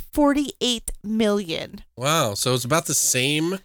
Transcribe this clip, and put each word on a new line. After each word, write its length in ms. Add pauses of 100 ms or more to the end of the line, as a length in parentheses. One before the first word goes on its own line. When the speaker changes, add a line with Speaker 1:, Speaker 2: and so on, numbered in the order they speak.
(120)
Speaker 1:
forty-eight 800 (140)
million. 800 (120)
Speaker 2:
Wow. 380
So 200
it's 100
about 220
the 80
same 720